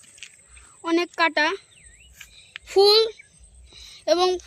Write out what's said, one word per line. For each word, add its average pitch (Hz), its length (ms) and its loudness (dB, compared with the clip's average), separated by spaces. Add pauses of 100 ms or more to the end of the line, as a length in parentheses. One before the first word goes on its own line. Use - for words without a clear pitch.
(920)
অনেক 339 180 -2 (120)
কাটা 320 260 0 (1200)
ফুল 403 300 4 (1120)
এবং 359 160 2 (180)